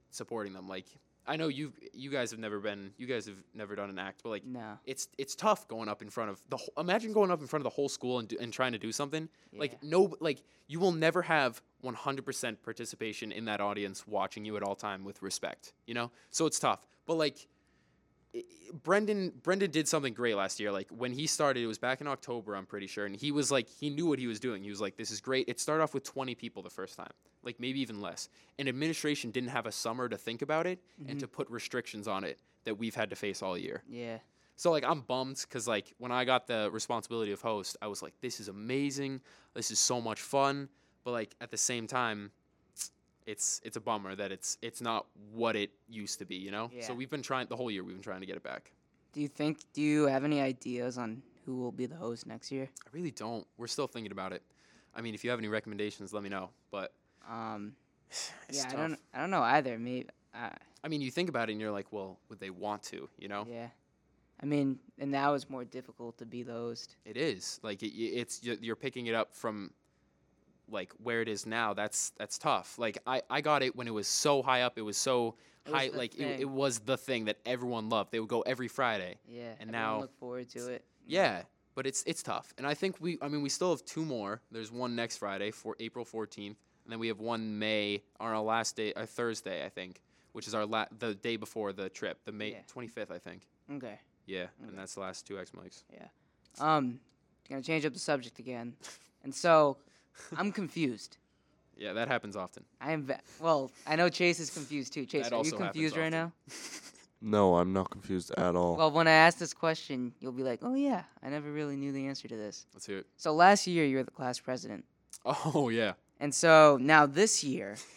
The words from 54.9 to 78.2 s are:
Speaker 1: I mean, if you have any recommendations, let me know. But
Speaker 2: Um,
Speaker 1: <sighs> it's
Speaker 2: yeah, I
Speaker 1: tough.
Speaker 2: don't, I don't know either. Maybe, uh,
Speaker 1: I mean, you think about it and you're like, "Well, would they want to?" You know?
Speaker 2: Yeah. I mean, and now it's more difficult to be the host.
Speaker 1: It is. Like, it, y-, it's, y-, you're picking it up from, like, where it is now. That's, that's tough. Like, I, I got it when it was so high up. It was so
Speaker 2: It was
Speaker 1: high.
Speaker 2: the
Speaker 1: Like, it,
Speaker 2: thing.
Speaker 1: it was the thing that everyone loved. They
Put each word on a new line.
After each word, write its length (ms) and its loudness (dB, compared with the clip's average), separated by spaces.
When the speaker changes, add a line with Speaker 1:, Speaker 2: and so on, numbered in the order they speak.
Speaker 1:
I 60 -10
mean, 140 -6
if 100 -10
you 60 0
have 100 0
any 80 -4
recommendations, 640 -4
let 100 -4
me 60 -10
know. 220 -6
But 220 -6
Speaker 2:
Um, 460 -8
Speaker 1:
<sighs> 200 -20
it's 100 -6
Speaker 2:
yeah, 40 -2
I 80 -6
Speaker 1:
tough. 60 -6
Speaker 2:
don't, 240 -4
I 80 -8
don't 100 -2
know 120 2
either. 360 4
Maybe, 300 -6
uh, 180 -10
Speaker 1:
I 40 -6
mean, 120 -2
you 100 -2
think 180 0
about 200 2
it 40 -2
and 80 -2
you're 120 -2
like, 200 -4
"Well, 360 -8
would 100 -16
they 120 -10
want 340 -6
to?" 240 -10
You 80 -14
know? 220 -6
Speaker 2:
Yeah. 200 -10
I 60 -6
mean, 320 2
and 120 -6
now 240 2
it's 160 -4
more 140 -8
difficult 540 -14
to 80 -14
be 180 -10
the 80 -10
host. 420 -8
Speaker 1:
It 120 -10
is. 480 -2
Like, 180 -6
it, 140 -4
y-, 240 -2
it's, 240 -8
y-, 160 -4
you're 160 -4
picking 300 -6
it 80 0
up 200 2
from, 380 -6
like, 220 -6
where 200 0
it 60 0
is 180 -4
now. 280 0
That's, 440 -2
that's 200 -6
tough. 400 0
Like, 280 -2
I, 240 0
I 100 2
got 220 4
it 140 0
when 120 -6
it 60 -4
was 140 -2
so 340 4
high 200 4
up. 160 0
It 40 -4
was 140 -4
so 400 2
Speaker 2:
It 60 -12
was 100 2
Speaker 1:
high. 100 0
Speaker 2:
the 60 -6
Speaker 1:
Like, 180 -4
it, 40 -10
Speaker 2:
thing. 220 -2
Speaker 1:
it 80 -2
was 320 0
the 160 2
thing 300 -2
that 200 0
everyone 420 -2
loved. 240 2
They 80 0